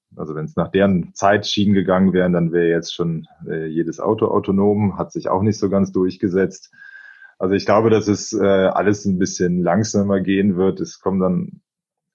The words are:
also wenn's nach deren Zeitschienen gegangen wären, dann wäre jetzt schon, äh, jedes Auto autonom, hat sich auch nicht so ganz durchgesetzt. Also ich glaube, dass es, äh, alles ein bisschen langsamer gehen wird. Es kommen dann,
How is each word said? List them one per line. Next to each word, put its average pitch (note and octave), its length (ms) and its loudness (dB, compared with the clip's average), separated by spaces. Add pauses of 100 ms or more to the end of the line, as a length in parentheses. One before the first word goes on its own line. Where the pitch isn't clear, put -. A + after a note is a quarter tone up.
(160)
also D#2 180 -10
wenn's D#2 220 -10
nach E2 120 -2
deren F#2+ 440 2
Zeitschienen G#2 600 0
gegangen F#2+ 380 2
wären, F2+ 220 2
dann E2+ 180 0
wäre E2+ 160 2
jetzt E2 260 -2
schon, E2 340 -6 (200)
äh, D#2+ 180 -6
jedes D#2+ 360 -4
Auto G#2+ 260 0
autonom, G2+ 680 0
hat F2 140 -6
sich - 180 -8
auch F#2 120 0
nicht G#2 160 0
so G2 120 0
ganz F#2+ 240 0
durchgesetzt. F#2 760 -2 (680)
Also F#2+ 160 0
ich F#2+ 100 -2
glaube, A2+ 240 4
dass G#2 200 2
es, - 240 -2
äh, G2+ 120 0
alles F#2+ 600 2
ein F#2+ 140 0
bisschen F2+ 440 -2
langsamer G2 560 0
gehen G2 380 0
wird. F#2+ 240 0
Es - 180 -10
kommen F#2 220 -2
dann, F2+ 400 -2 (540)